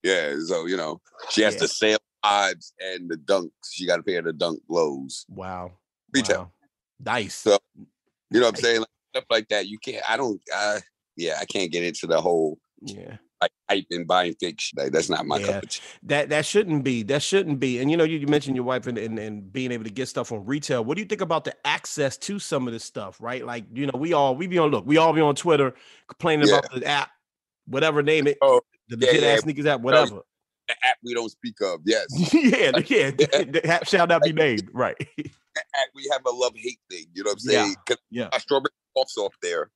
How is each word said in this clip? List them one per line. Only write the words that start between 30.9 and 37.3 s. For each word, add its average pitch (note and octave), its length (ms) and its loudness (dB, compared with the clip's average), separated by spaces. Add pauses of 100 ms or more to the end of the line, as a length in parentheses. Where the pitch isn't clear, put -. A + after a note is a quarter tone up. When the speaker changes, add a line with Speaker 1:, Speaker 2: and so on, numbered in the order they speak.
Speaker 1:
we A#2+ 120 -6
don't A#2 160 -2
speak - 320 -10
of, F2 220 -2
yes. G#2+ 260 2
Speaker 2:
<laughs> D#3+ 240 0
Yeah, C4 380 4
the, - 160 2
yeah, D#3 220 2
Speaker 1:
<laughs> C3+ 320 2
Speaker 2:
the, A#2+ 80 -4
the D#3+ 160 0
app E3 200 2
shall F3 200 4
not E3+ 160 4
be E3 100 2
named, C3 400 0
right. A#2 240 -2 (200)
<laughs> D3 140 -10 (240)
Speaker 1:
The D#3 60 -4
app, C3+ 340 -4
we C#3 160 -12
have C3+ 140 -2
a B2+ 60 0
love-hate A#2+ 480 -4 (120)
thing, F2 220 -14
you F#2+ 120 -10
know G#2 80 0